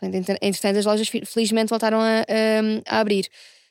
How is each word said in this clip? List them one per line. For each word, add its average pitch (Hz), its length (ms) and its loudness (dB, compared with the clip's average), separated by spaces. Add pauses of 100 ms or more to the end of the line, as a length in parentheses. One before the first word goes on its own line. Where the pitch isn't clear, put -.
entre-, 190 400 -2
entretanto 202 360 0
as 208 80 2
lojas 214 220 2
fi-, - 180 -6
felizmente 220 440 0
voltaram 220 300 0
a, 220 220 2
a, 220 760 0
a - 20 2
abrir. 208 300 0 (420)